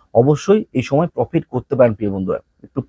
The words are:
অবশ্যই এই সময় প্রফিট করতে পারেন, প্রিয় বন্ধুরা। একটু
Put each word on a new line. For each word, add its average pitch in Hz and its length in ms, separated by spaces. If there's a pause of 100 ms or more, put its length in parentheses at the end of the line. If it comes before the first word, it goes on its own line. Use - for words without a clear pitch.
(140)
অবশ্যই 147 480 (120)
এই 123 160
সময় 156 260
প্রফিট 127 280 (100)
করতে 123 220
পারেন, 120 200
প্রিয় 104 200
বন্ধুরা। 95 240 (240)
একটু - 260